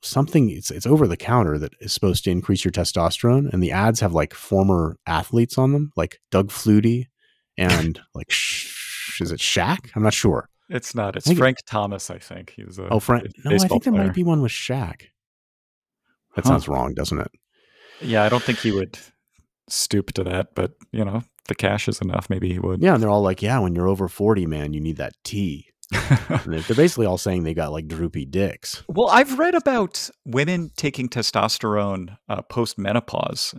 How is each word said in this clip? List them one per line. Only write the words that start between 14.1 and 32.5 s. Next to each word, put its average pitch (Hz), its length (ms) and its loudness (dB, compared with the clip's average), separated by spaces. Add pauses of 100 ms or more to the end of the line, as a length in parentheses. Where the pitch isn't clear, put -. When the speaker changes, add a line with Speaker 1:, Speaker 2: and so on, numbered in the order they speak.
Speaker 1:
be 180 100 0
one 165 200 4
with 117 80 0
Shaq. - 560 -6 (1300)
That 90 100 -4
Speaker 2:
Huh. 127 40 4
Speaker 1:
sounds 76 180 2
wrong, 69 260 -2
doesn't 73 260 -4
it? - 120 -6 (720)
Speaker 2:
Yeah, 110 220 2
I 107 60 4
don't 120 140 2
think 120 160 -2
he 113 120 0
would 98 260 -2 (680)
stoop - 460 -2
to 95 120 -4
that, 90 300 -4
but, 92 180 -2 (180)
you 110 120 -2
know, 104 200 -4 (240)
the - 80 -4
cash 101 320 0
is 110 140 -4
enough. - 280 -4
Maybe 92 240 -2
he 90 60 -4
would. 92 220 -2
Speaker 1:
Yeah, 180 120 6
and 117 100 4
they're 110 60 2
all 104 120 4
like, 92 200 0
"Yeah, 120 180 0
when 90 160 0
you're 87 120 2
over 95 200 0
forty, 101 380 0
man, 76 280 -4
you 76 60 -4
need 78 180 -4
that 67 160 -8 (100)
tea." 92 440 -6 (240)
Speaker 2:
<laughs> 98 60 -2 (320)
Speaker 1:
And 143 240 -4
they're, 80 80 -4
they're 110 140 -2
basically 143 300 4
all 92 120 0
saying 90 260 -2
they 80 100 -2
got, 78 200 -4
like, 80 140 -8
droopy 80 380 -6
dicks. - 640 -6
Speaker 2:
Well, 196 220 0
I've 262 280 4
read 339 180 2
about 247 540 0 (160)
women 156 520 -2
taking 135 320 -4
testosterone, 104 1080 -2 (120)
uh, 117 140 -4
post-menopause - 1160 -4